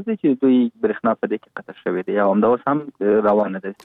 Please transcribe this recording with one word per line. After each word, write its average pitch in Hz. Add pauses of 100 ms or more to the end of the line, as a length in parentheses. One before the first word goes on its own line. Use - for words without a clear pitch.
دي 226
چې 139
دوی 131 (280)
برېښنا 110
په -
دې 107
کې -
قطع -
شوي 92
دي 95
او -
همدا 107
اوس 123
هم 147 (460)
روانه 101
ده. 98 (120)